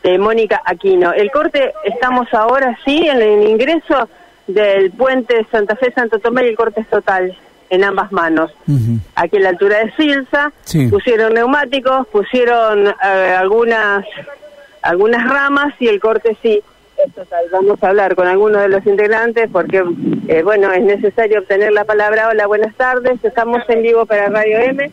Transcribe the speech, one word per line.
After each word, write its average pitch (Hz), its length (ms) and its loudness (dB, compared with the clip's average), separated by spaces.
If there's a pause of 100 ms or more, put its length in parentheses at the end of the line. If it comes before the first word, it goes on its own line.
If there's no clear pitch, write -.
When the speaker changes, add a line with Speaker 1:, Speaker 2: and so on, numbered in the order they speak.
Speaker 1:
de 185 160 2
Mónica 220 460 0
Aquino. 180 480 0
El 208 180 0
corte, 285 420 -2 (100)
estamos 247 500 -2
ahora 240 520 0
sí 302 220 0
en 269 140 0
el 208 280 4
ingreso 262 580 0 (400)
del 196 440 2
puente 233 600 0
Santa 214 240 -2
Fe-Santo 240 440 -2
Tomé 247 260 -2
y 240 40 2
el 220 60 -4
corte 226 260 -2
es 220 80 -8
total 190 460 -2 (340)
en 185 140 2
ambas 196 280 -2
manos. 160 400 0 (160)
Speaker 2:
Ujú. 117 320 0 (160)
Speaker 1:
Aquí 175 220 -2
a - 40 2
la 190 80 4
altura 202 300 0
de 220 140 -2
Silsa, 285 580 -2 (120)
Speaker 2:
Sí. 143 240 0
Speaker 1:
pusieron 220 460 2
neumáticos, 262 720 0
pusieron, 220 800 0
eh, 190 500 0
algunas, 208 680 0 (760)
algunas 220 480 0
ramas 277 500 0
y 247 80 0
el 208 120 0
corte 220 440 -2
sí 208 180 0 (420)
es - 120 -2
total. 175 360 -6
Vamos 190 300 0
a 196 60 0
hablar 190 280 2
con 180 120 2
algunos 202 340 2
de 202 60 2
los 196 180 0
integrantes 220 680 0
porque, 185 320 0 (440)
eh, 160 160 0
bueno, 196 280 2
es 180 120 0
necesario 208 560 0
obtener 202 320 0
la 208 140 0
palabra. 214 440 0
Hola, 214 180 0
buenas 214 280 0
tardes. 254 480 0
Estamos 233 460 -2
en 226 120 2
vivo 226 240 2
para 202 220 0
Radio 214 320 0
M. 269 340 -2